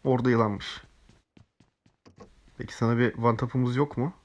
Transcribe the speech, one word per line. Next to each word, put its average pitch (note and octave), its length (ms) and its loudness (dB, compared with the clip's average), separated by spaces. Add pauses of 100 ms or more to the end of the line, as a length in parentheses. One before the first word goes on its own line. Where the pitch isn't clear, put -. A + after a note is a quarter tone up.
Orada B2+ 260 2
yılanmış. A2 520 0 (1800)
Peki A#2 160 -10
sana A#2 240 0
bir A#2+ 200 2
one A#2 200 2
tap'ımız B2 380 -2
yok C#3+ 220 -2
mu? C#3 160 -2 (100)